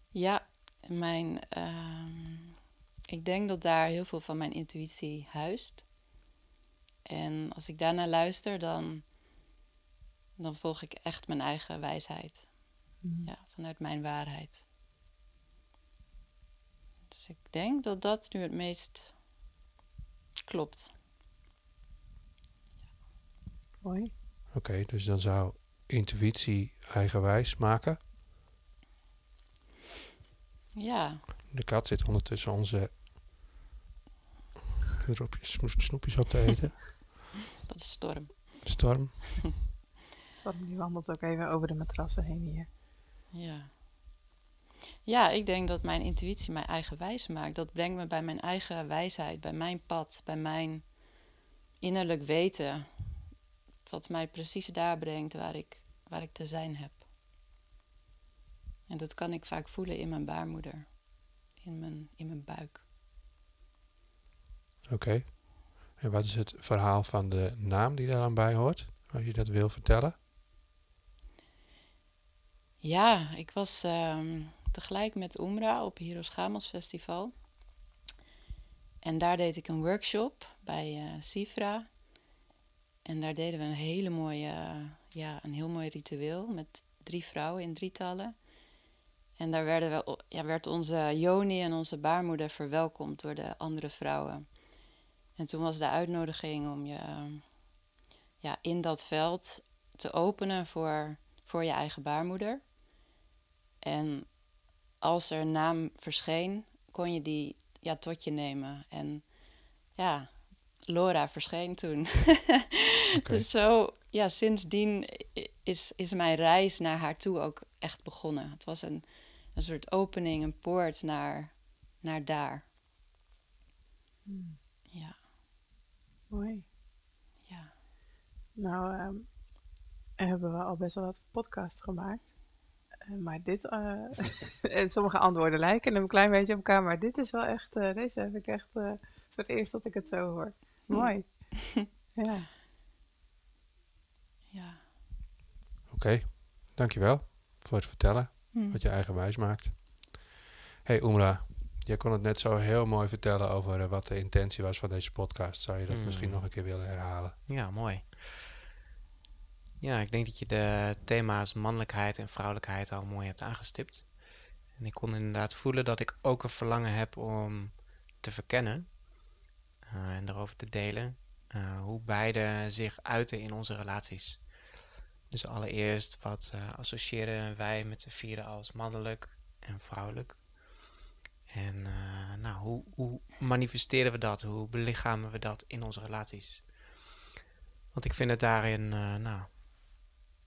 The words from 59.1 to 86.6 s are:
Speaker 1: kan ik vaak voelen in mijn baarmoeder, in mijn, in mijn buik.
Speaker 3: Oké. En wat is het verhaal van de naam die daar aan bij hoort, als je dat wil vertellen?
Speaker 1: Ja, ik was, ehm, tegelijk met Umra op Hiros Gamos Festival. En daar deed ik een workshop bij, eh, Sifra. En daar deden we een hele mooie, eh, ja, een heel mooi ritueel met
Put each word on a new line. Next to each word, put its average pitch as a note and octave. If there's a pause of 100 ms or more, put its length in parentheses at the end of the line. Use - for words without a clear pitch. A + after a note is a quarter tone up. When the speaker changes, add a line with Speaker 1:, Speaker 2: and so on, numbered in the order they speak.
Speaker 1:
kan E3+
ik D#3+
vaak D#3+
voelen F3+
in E3
mijn D3+
baarmoeder, D#3 (800)
in E3
mijn, D#3
in D#3+
mijn D3+
buik. - (2000)
Speaker 3:
Oké. A2+ (720)
En A2+
wat G#2+
is G#2
het A2
verhaal G2+
van G2
de F#2
naam G#2
die B2+
daar B2
aan A#2+
bij A2+
hoort, B2 (260)
als A#2
je A#2
dat A2
wil G#2
vertellen? A#2 (2500)
Speaker 1:
Ja, F3
ik E3
was, -
ehm, E3 (300)
tegelijk G#3
met F#3
Umra A3
op F#3+
Hiros E3+
Gamos G3
Festival. F3+ (1700)
En D#3+
daar F3
deed E3+
ik E3
een D#3+
workshop G#3
bij, D#3
eh, D#3
Sifra. G#3 (1120)
En D#3+
daar D#3
deden E3
we D3+
een D3+
hele E3
mooie, D3+
eh, D#3 (340)
ja, D#3
een D3
heel D#3+
mooi E3
ritueel D3+
met E3+ (200)